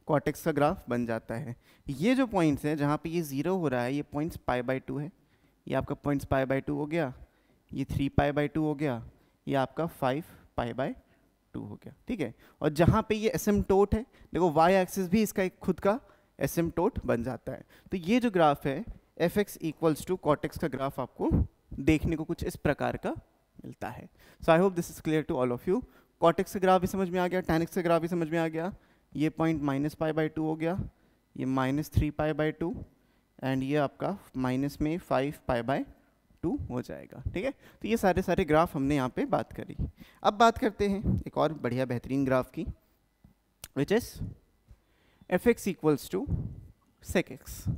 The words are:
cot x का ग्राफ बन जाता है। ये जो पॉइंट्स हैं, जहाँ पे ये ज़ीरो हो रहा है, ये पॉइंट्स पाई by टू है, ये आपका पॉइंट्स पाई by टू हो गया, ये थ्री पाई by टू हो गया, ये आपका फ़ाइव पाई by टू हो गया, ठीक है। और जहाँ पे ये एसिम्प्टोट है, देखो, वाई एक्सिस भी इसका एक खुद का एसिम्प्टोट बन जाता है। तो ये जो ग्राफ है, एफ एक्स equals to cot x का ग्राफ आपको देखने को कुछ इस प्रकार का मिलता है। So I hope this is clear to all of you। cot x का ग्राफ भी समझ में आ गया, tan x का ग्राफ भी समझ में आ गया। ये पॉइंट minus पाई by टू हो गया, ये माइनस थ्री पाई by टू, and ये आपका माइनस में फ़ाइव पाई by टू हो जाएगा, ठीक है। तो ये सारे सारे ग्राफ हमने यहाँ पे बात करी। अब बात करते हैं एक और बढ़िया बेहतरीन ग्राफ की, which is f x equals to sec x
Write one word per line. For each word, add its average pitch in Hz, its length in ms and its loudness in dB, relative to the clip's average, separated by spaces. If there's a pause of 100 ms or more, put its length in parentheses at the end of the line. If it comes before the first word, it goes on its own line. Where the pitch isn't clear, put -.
cot 151 200 2
x 143 140 -6
का 160 100 0
ग्राफ 147 360 2
बन 120 180 0
जाता 113 280 -4
है। 117 200 -8 (320)
ये 156 280 2
जो 254 120 2
पॉइंट्स 160 380 2
हैं, 151 120 0
जहाँ 143 260 2
पे 175 60 -6
ये 165 140 -2
ज़ीरो 143 340 -2
हो 165 120 0
रहा 123 140 0
है, 127 120 -2
ये 147 80 -2
पॉइंट्स 151 340 -4 (100)
पाई 123 160 0
by 131 240 -2
टू 131 120 -6
है, 151 120 -6 (560)
ये - 80 -4
आपका 135 200 0
पॉइंट्स 143 300 -2
पाई 135 200 0
by 135 220 0
टू 147 100 -2
हो 147 100 -4
गया, 151 260 -2 (580)
ये 135 140 -4
थ्री 139 240 -2
पाई 143 240 2
by 147 220 0
टू 160 100 0
हो 151 100 0
गया, 135 280 -2 (440)
ये 139 80 0
आपका 135 320 0
फ़ाइव 139 380 -2 (320)
पाई 120 160 -2
by 131 160 -2 (640)
टू 117 100 -10
हो 104 200 -14
गया, - 100 -18 (140)
ठीक 220 120 -4
है। 117 140 -4 (280)
और 156 100 2
जहाँ 170 360 6
पे 214 60 2
ये 214 160 0
एसिम्प्टोट 196 640 4
है, 226 100 0 (300)
देखो, 170 160 4
वाई 160 240 6
एक्सिस 185 340 0
भी 220 140 4
इसका 202 200 0
एक 185 160 -4
खुद - 220 -2
का 202 180 2 (400)
एसिम्प्टोट 170 680 0
बन 120 160 0
जाता 123 300 -8
है। - 120 -12 (260)
तो 185 60 -4
ये 208 240 2
जो 233 100 2
ग्राफ 156 360 4
है, 147 180 -4 (340)
एफ 170 200 2
एक्स - 260 -2
equals 160 420 0
to 185 100 -2 (100)
cot 147 200 2
x - 120 -6
का 160 100 -2
ग्राफ 135 320 -4
आपको - 300 -4 (500)
देखने 156 360 2
को 156 80 -4
कुछ - 200 -6
इस 175 140 -8
प्रकार 131 380 -2
का - 140 -6 (540)
मिलता 123 260 -12
है। 151 180 -16 (320)
So - 100 2
I 165 100 8
hope 190 160 2
this 170 140 -4
is - 100 -16
clear 156 280 0
to 165 80 -2
all 127 200 0
of - 120 -10
you। 226 140 2 (380)
cot 165 200 4
x 185 120 -4
का 208 80 -4
ग्राफ 185 200 6
भी 175 60 0
समझ 190 240 -2
में 180 100 0
आ 180 80 2
गया, 180 140 -2
tan 165 240 0
x - 80 -8
का 190 80 -2
ग्राफ 165 200 4
भी 165 60 -2
समझ 165 200 -2
में 165 100 -2
आ 165 100 0
गया। 160 240 -4 (400)
ये 151 180 0
पॉइंट 160 320 0
minus 143 320 0
पाई 156 180 -2
by 156 220 0
टू 156 100 -4
हो 160 120 0
गया, 165 220 -2 (580)
ये 131 100 -4
माइनस 135 440 0
थ्री 151 200 2
पाई 151 220 -2
by 156 180 0 (100)
टू, 175 140 -4 (720)
and 131 180 0
ये 139 140 0
आपका 147 400 -2 (200)
माइनस 131 440 -2
में 151 180 0
फ़ाइव 135 360 -2 (140)
पाई 120 140 2
by 135 200 -2 (600)
टू 196 140 -2 (140)
हो 123 120 -4
जाएगा, - 400 -14 (120)
ठीक 185 100 -4
है। 269 60 -2
तो - 380 -12
ये 220 80 2
सारे 185 260 4
सारे 185 220 2
ग्राफ 156 320 4
हमने 139 180 2
यहाँ 127 220 2
पे 269 100 0
बात 143 260 -2
करी। - 240 -12 (460)
अब 208 120 4
बात 226 240 6
करते 202 300 0
हैं 196 380 0
एक - 120 -10
और 151 140 2
बढ़िया 127 340 -2
बेहतरीन 127 380 -2
ग्राफ 127 260 2
की, - 160 -8 (1120)
which 143 140 0
is 226 160 2 (1200)
f 180 180 2
x - 200 2
equals 151 420 2
to 190 100 -2 (840)
sec - 300 -2
x - 200 -16 (260)